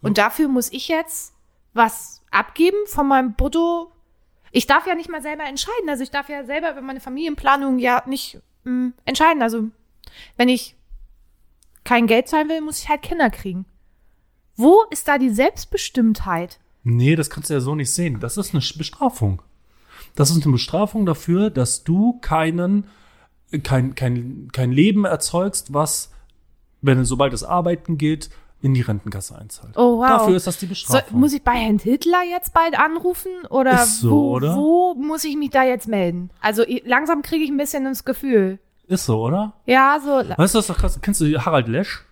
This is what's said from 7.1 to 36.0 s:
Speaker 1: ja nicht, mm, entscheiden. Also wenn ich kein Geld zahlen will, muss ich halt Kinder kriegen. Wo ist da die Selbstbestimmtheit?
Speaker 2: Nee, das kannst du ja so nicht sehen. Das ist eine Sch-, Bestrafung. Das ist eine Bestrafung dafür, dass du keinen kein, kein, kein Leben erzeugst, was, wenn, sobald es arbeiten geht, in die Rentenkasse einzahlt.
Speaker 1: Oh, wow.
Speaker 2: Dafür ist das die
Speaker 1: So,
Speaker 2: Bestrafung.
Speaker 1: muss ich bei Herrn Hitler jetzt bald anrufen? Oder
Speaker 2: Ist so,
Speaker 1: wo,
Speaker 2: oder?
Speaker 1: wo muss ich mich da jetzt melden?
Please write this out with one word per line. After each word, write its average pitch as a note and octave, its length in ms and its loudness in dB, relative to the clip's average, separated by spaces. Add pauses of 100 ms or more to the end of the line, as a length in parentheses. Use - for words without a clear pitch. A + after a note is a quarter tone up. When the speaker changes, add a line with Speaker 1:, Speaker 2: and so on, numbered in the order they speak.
Speaker 1:
ja B3 280 0
nicht, - 340 -8 (240)
mm, B3+ 240 -4 (160)
entscheiden. D#4 400 2
Also A3+ 240 -2 (680)
wenn B3 120 4
ich - 260 -2 (1080)
kein A#3+ 240 2
Geld A#3 180 4
zahlen D4+ 220 0
will, D#4+ 140 -2
muss D4+ 180 -8
ich - 80 -12
halt D4+ 140 -2
Kinder D#4 280 0
kriegen. F#3+ 340 -8 (920)
Wo E4+ 360 6
ist - 180 -8
da C#4+ 80 4
die C4 140 2
Selbstbestimmtheit? G#3 1300 0 (240)
Speaker 2:
Nee, A#2+ 320 4
das D#3+ 140 -2
kannst - 180 -10
du D#3 60 -2
ja C#3 60 0
so C3+ 140 -4
nicht C#3+ 160 -4
sehen. D3 300 -2
Das A#2 160 -6
ist G3 160 -6
eine D#3 80 0
Sch-, - 160 -6
Bestrafung. D3+ 640 -2 (760)
Das C#3+ 160 2
ist E3 140 2
eine D3+ 80 4
Bestrafung G3+ 540 -2
dafür, F3 420 0
dass C3 360 -2
du G#3+ 360 2
keinen E3+ 640 0 (800)
kein, C3 320 0
kein, B2 580 -6
kein B2+ 200 -2
Leben G3 320 4
erzeugst, F3+ 680 -2
was, D3+ 360 -2 (680)
wenn, C3 240 4
sobald B2+ 280 0
es A#2 120 -8
arbeiten F3 540 -2
geht, D3+ 320 -4 (300)
in C3+ 140 2
die B2+ 80 2
Rentenkasse G2+ 540 -6
einzahlt. - 400 -16
Speaker 1:
Oh, A#3+ 220 4
wow. A#3+ 100 2
Speaker 2:
Dafür A3 280 4
ist F3 100 -2
das F3 120 -4
die F#3+ 80 -8
Speaker 1:
So, E3+ 40 -8
Speaker 2:
Bestrafung. G3 480 0
Speaker 1:
muss C4+ 140 4
ich C#4+ 100 -4
bei A#3+ 140 2
Herrn A3 240 2
Hitler E4+ 420 0
jetzt F4+ 320 -6
bald E4 240 2
anrufen? E4+ 540 0 (180)
Oder B3+ 320 4
Speaker 2:
Ist A3+ 180 0
so, A3+ 100 2
Speaker 1:
wo, C#4+ 260 4
Speaker 2:
oder? D#3+ 200 0
Speaker 1:
wo E4+ 380 4
muss D4 300 -6
ich D4 120 -4
mich D4 140 -4
da C4 140 4
jetzt B3 240 -2
melden? F3+ 420 -2 (100)